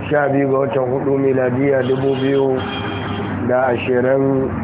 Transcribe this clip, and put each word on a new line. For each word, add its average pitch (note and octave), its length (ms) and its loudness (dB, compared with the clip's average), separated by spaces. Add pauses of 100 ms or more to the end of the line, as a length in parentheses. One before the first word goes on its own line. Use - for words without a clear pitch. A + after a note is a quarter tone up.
(100)
sha D3 180 2
biyu C3+ 240 2
ga C3+ 60 2
watan C3 340 0
hudu, C3+ 260 0
miladiya C3 680 2
dubu C3+ 320 2
biyu C3+ 400 2 (880)
da B2+ 240 2
ashirin C3 800 0 (120)